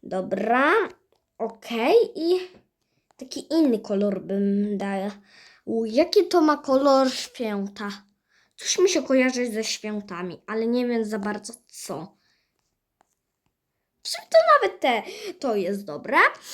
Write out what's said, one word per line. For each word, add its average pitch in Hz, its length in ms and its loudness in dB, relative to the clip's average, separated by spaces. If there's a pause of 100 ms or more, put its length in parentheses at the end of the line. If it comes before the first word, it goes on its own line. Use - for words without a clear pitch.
Dobra, 220 720 0 (640)
okej, 233 560 -2 (200)
i 349 260 0 (760)
taki - 360 -12
inny 285 260 2
kolor 202 420 -2
bym 202 580 0
dał. 196 320 -4 (540)
U, 226 200 -2
jaki 339 400 2
to 359 160 2
ma 302 160 4
kolor 269 540 4
święta? 202 920 -8 (540)
Coś - 220 -4
mi 370 100 4
się 302 140 0
kojarzy 254 500 0
ze 220 120 -4
świętami, 202 840 -8
ale 220 200 -2
nie 240 200 0
wiem 233 180 0
za 214 140 -4
bardzo 208 340 -6 (140)
co. - 520 -12 (1800)
W - 80 -12
sumie 740 200 -10
to 640 80 6 (160)
nawet 392 260 2
te, 247 220 0 (320)
to 233 220 -4
jest 196 280 -4
dobre. 180 340 -2 (360)